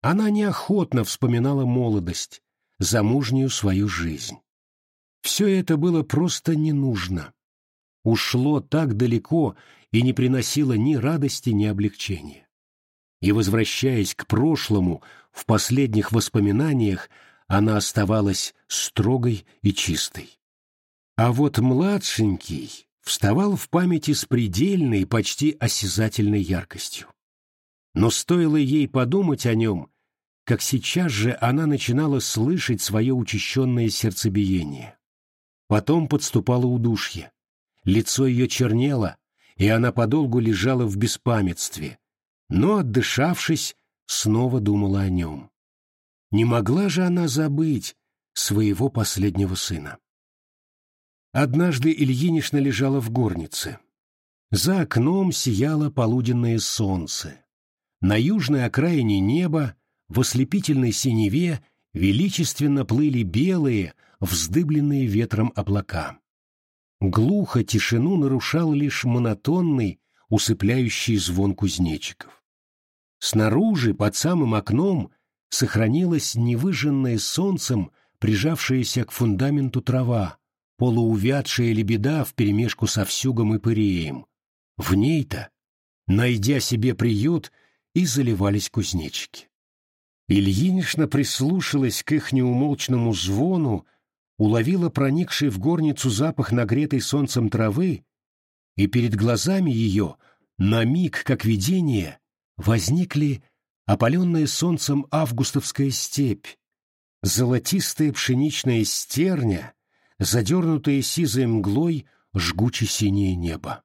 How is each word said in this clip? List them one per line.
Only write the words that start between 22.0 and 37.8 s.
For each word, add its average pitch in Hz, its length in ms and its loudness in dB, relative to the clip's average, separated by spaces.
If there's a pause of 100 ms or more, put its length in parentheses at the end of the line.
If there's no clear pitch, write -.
вставал 185 540 0
в - 140 -10
памяти 170 440 2
с - 120 -2
предельной, 117 840 0
почти 120 520 0
осязательной 107 840 0
яркостью. 87 680 -6 (880)
Но 110 160 4
стоило 170 440 2
ей 147 320 2
подумать 139 600 0
о 113 80 2
нём, 107 360 -2 (540)
как 117 160 0
сейчас - 500 -2
же 113 300 0
она 131 240 0
начинала 139 540 0
слышать 123 640 -2
своё 110 340 0
учащённое 120 760 0
сердцебиение. 95 1080 -2 (720)
Потом 147 400 2
подступало 123 600 0
удушье. 113 640 -2 (520)